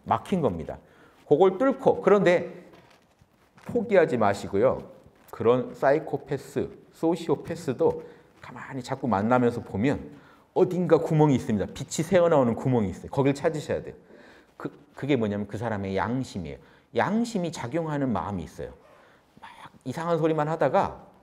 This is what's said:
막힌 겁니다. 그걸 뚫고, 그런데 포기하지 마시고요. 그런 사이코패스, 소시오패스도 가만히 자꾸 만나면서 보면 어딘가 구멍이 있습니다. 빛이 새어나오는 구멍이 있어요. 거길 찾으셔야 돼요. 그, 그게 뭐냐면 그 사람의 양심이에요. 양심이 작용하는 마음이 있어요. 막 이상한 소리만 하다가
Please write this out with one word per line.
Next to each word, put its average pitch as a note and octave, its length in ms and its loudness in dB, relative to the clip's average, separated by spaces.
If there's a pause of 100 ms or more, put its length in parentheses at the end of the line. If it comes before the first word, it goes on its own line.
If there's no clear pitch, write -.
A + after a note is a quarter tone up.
막힌 A2+ 360 -2
겁니다. E2 380 -4 (500)
그걸 F#3 300 6
뚫고, B3+ 440 2
그런데 F3+ 600 4 (1040)
포기하지 F#3+ 500 2
마시고요. G2+ 640 2 (480)
그런 A#2+ 440 0
사이코패스, C#3 960 -2 (220)
소시오패스도 D#3+ 1120 -2 (360)
가만히 B2+ 420 -12
자꾸 - 240 -6
만나면서 A#2 560 2
보면 A#2 500 -4 (420)
어딘가 E3+ 440 2
구멍이 D3+ 360 4
있습니다. G#2 400 -2
빛이 - 320 -6
새어나오는 D#3+ 480 4
구멍이 A#2 340 0
있어요. - 220 -10
거길 C#3 240 0
찾으셔야 D3+ 480 -4
돼요. - 120 -14 (640)
그, - 140 -12 (240)
그게 C#3 220 0
뭐냐면 G#2 300 -2
그 A2 120 -10
사람의 G2 380 -4
양심이에요. F#2+ 600 -4 (400)
양심이 F3+ 560 0
작용하는 C#3+ 580 -4
마음이 F#2 320 -4
있어요. - 280 -12 (720)
막 - 80 -20 (340)
이상한 E3 320 -2
소리만 D#3 320 0
하다가 D#3+ 560 0 (180)